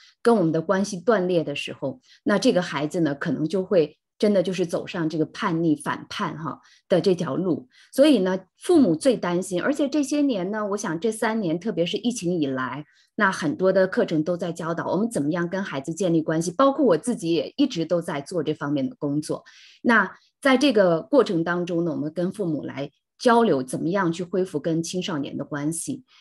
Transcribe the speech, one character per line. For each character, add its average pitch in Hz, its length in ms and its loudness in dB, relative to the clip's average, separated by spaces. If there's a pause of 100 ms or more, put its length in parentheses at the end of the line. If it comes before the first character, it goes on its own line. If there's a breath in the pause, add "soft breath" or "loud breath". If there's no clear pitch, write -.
(220 soft breath)
跟 233 140 6
我 196 60 4
们 160 100 2
的 160 100 0
关 196 220 2
系 190 160 -8
断 208 260 2
裂 180 160 2
的 143 140 -6
时 - 160 -8
候， - 280 -8 (220 soft breath)
那 202 160 2
这 254 140 4
个 180 100 2
孩 151 240 -4
子 175 140 -2
呢， 143 160 2
可 151 160 -4
能 147 160 -2
就 190 160 -2
会 180 340 2 (180)
真 208 160 2
的 190 100 4
就 185 100 -2
是 180 120 -2
走 170 220 -4
上 165 220 -4
这 160 100 -4
个 151 80 2
叛 170 380 -2
逆、 156 100 4
反 - 340 -6
叛 156 300 -6
哈 156 220 -10 (280 soft breath)
的 175 120 4
这 180 160 2
条 160 180 -4
路。 165 340 -2 (240 soft breath)
所 277 140 6
以 269 140 6
呢， 185 180 0 (180)
父 349 220 4
母 196 160 6
最 240 220 2
担 175 260 -2
心， 185 180 -4
而 - 120 0
且 302 160 0
这 294 160 0
些 294 180 -2
年 202 300 -2
呢， 214 160 -4
我 196 80 -2
想 170 240 -4
这 226 100 0
三 220 300 -2
年， 170 180 -2
特 208 140 -4
别 170 120 0
是 170 120 -2
疫 240 160 -2
情 180 260 -2
以 147 80 0
来， 131 380 -6 (320 soft breath)
那 190 160 2
很 156 240 -4
多 190 160 2
的 190 160 4
课 196 160 0
程 156 180 0
都 175 140 -4
在 170 160 -6
教 165 200 -6
导 165 140 -6
我 147 100 0
们 220 140 0
怎 170 100 -4
么 143 120 -2
样 175 160 -2
跟 190 120 -4
孩 143 200 -6
子 165 120 -6
建 170 220 0
立 160 80 4
关 160 180 0
系， 175 120 -2
包 269 180 4
括 277 140 0
我 185 120 6
自 208 200 -4
己 165 160 -2
也 165 240 -2
一 285 100 2
直 165 180 -2
都 170 160 0
在 160 200 -6
做 170 240 -4
这 156 100 -2
方 143 180 -4
面 135 160 0
的 127 120 -14
工 147 200 -2
作。 - 240 -6 (380 loud breath)
那 214 340 2 (240 loud breath)
在 269 160 4
这 269 160 4
个 180 300 4
过 262 220 4
程 175 180 0
当 175 240 -2
中 170 180 -2
呢， 170 60 -2
我 139 60 -4
们 147 160 -6
跟 180 180 -2
父 196 160 -6
母 156 180 -2
来 135 280 -8 (260)
交 233 240 4
流， 165 200 2
怎 127 180 -8
么 151 80 -2
样 180 240 0
去 175 100 -6
恢 185 220 -2
复 156 160 -4
跟 165 200 -2
青 180 220 -6
少 170 160 -4
年 - 180 -8
的 143 80 -8
关 147 280 -4
系。 147 320 -8 (160 soft breath)